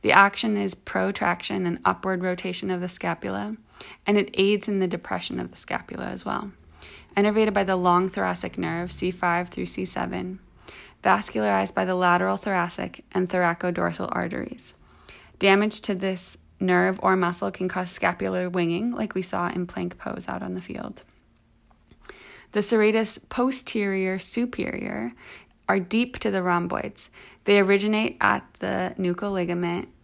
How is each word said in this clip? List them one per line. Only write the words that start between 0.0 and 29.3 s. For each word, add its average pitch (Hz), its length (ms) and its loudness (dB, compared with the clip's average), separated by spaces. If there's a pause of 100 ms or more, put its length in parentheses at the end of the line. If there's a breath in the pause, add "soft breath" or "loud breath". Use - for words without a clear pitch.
The 202 100 4
action 202 440 6
is 196 200 -2
protraction 190 880 -2
and 170 180 -2
upward 190 400 0
rotation 180 460 -4
of 180 120 -2
the 185 60 -6
scapula, 196 720 -6 (480 loud breath)
and 202 120 4
it 202 180 2
aids 202 320 4
in 202 120 0
the 185 80 2
depression 180 520 -4
of 180 120 -8
the - 60 -18
scapula - 480 -8
as - 180 -8
well. - 280 -6 (640 loud breath)
Innervated 208 380 4
by 202 100 4
the 190 120 2
long 180 340 4
thoracic 185 480 -4
nerve, 175 340 -4
C - 180 -2
five 180 400 0
through 185 160 -6
C 185 200 -6
seven. 185 540 -6 (640 loud breath)
Vascularized 202 680 0
by 190 120 0
the 185 100 0
lateral 180 420 2
thoracic 180 760 -4
and 185 180 0
thoracodorsal 175 840 0
arteries. - 600 -6 (640 loud breath)
Damage 202 440 4
to 208 120 -2
this 185 440 -6 (220)
nerve 185 440 2
or 190 120 4
muscle 185 360 -2
can 185 160 -4
cause 180 240 -4
scapular 180 580 -2
winging, 175 420 0
like 226 220 -4
we 190 80 -2
saw 180 260 -2
in 180 200 -4
plank 180 320 -6
pose - 280 -8
out - 140 -6
on 185 140 -6
the 185 60 -8
field. - 420 -10 (1500 loud breath)
The 208 80 2
serratus 214 580 4 (100)
posterior 202 880 0
superior - 960 -4 (560 loud breath)
are 196 100 4
deep 233 400 -2
to 208 120 0
the 190 100 0
rhomboids. 175 680 -2 (340 loud breath)
They 202 160 8
originate 202 600 4
at - 240 4 (160)
the 185 380 -2
nuchal 185 340 0